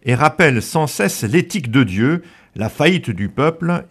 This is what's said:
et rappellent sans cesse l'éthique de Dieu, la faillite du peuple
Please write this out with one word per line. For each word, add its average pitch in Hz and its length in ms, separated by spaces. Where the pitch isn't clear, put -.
et 123 140
rappellent 147 460
sans 156 260
cesse - 340
l'éthique 160 480
de 139 140
Dieu, 120 380
la 107 120
faillite 165 420
du 98 180
peuple 160 640